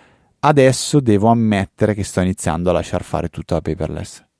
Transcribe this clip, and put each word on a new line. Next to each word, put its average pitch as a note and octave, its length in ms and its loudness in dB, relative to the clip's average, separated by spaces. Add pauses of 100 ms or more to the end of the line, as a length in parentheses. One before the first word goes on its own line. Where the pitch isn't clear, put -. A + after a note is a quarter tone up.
(400)
Adesso C#3+ 600 2
devo A2 280 2
ammettere G#2+ 640 0
che G2 100 -4
sto - 160 -4
iniziando F2+ 500 -2
a F2 40 2
lasciar F2 280 -2
fare E2 280 -6
tutto - 260 -6
a D#2+ 40 0
Paperless. D#2+ 640 -8 (160)